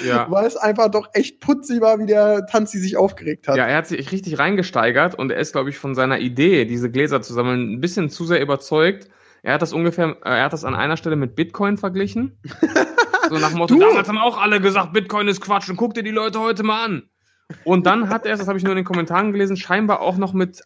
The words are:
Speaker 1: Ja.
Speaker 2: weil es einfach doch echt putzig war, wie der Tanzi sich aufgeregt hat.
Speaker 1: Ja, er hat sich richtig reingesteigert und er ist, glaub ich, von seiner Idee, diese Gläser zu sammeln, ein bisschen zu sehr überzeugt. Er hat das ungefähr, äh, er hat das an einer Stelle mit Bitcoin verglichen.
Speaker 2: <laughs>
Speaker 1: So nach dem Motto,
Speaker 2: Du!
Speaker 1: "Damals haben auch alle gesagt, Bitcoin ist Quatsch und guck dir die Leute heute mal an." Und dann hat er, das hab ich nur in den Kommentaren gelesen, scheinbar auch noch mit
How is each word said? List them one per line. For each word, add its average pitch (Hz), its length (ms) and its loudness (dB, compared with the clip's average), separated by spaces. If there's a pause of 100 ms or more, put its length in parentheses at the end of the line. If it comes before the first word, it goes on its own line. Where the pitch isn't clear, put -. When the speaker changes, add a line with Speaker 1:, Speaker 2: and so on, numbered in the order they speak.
Speaker 1:
Ja. 123 260 2
Speaker 2:
weil 196 160 2
es 233 100 -2
einfach 214 340 2
doch 214 220 -2
echt - 280 -2
putzig 277 400 0
war, 220 200 4
wie 220 60 -4
der 208 400 4
Tanzi 214 320 0
sich 190 180 -2
aufgeregt 165 500 -2
hat. 135 100 2
Speaker 1:
Ja, 127 100 2
er 135 100 2
hat 165 100 0
sich 139 240 -6
richtig 185 280 -6
reingesteigert 147 760 2
und 131 160 -4
er 104 80 -2
ist, 151 140 -4
glaub 139 160 -2
ich, 139 100 -10
von 139 160 -6
seiner 131 240 0
Idee, 131 460 2
diese 120 260 -4
Gläser 139 320 0
zu 120 120 -12
sammeln, 123 400 -2
ein 123 60 -8
bisschen 180 280 -2
zu 170 160 -10
sehr 165 160 2
überzeugt. 156 680 0 (340)
Er 123 120 -2
hat 156 80 0
das 147 120 -6
ungefähr, 170 500 0
äh, - 140 -4
er 131 60 2
hat 147 100 -2
das 147 100 -8
an 131 100 -4
einer 143 220 -2
Stelle 160 200 -4
mit 135 200 -4
Bitcoin 202 420 -2
verglichen. 202 640 -6
Speaker 2:
<laughs> - 60 -14 (800)
Speaker 1:
So 311 100 -2
nach 156 100 2
dem 165 100 -2
Motto, 170 160 4
Speaker 2:
Du! 330 60 8
Speaker 1:
"Damals 415 260 6
haben 214 120 -4
auch 226 220 0
alle 208 200 2
gesagt, 190 320 0
Bitcoin 208 340 -2
ist 190 140 -2
Quatsch 196 280 -2
und 185 80 -6
guck 226 180 -2
dir 226 100 -6
die 214 80 -6
Leute 220 260 -2
heute 220 240 -2
mal 220 220 0
an." 175 180 -4 (640)
Und 175 200 4
dann 208 240 4
hat 220 160 -2
er, 214 120 0
das 196 100 -6
hab 196 100 -2
ich 180 60 -2
nur 196 80 0
in 190 60 0
den 185 80 -2
Kommentaren 175 480 0
gelesen, 196 240 0
scheinbar 202 440 -2
auch 180 160 -2
noch 190 160 -2
mit 185 340 -2